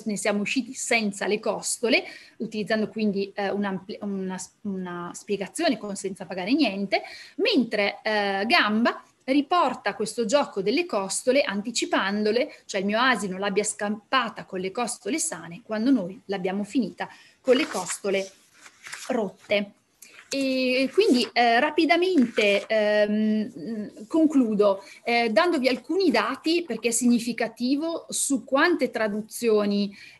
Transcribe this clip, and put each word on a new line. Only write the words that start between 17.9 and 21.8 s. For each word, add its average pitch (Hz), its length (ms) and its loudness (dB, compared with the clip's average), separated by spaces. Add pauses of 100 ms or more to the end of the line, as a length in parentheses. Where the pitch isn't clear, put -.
rotte". 208 640 -4 (600)
E 262 600 0
quindi, 320 400 4
eh, 233 260 4
rapidamente, 302 1080 2